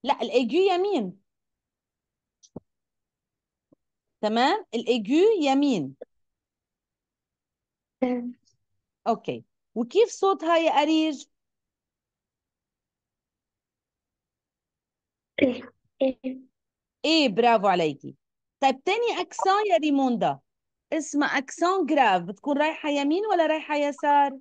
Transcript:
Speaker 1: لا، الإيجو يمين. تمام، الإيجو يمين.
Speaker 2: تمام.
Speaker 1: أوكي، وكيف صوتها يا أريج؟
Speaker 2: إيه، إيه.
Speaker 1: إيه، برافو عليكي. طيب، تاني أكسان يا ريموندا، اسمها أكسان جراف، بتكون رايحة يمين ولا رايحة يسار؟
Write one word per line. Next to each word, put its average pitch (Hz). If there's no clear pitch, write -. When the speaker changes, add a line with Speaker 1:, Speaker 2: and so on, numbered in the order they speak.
Speaker 1:
لا، 269
الإيجو 240
يمين. 359
تمام، 254
الإيجو 233
يمين. 269
Speaker 2:
تمام. 247
Speaker 1:
أوكي، 175
وكيف 247
صوتها 339
يا 330
أريج؟ 311
Speaker 2:
إيه، 247
إيه. 262
Speaker 1:
إيه، 302
برافو 220
عليكي. 156
طيب، 269
تاني 403
أكسان 392
يا 339
ريموندا، 254
اسمها 294
أكسان 339
جراف، 226
بتكون 226
رايحة 302
يمين 294
ولا 349
رايحة 302
يسار؟ 285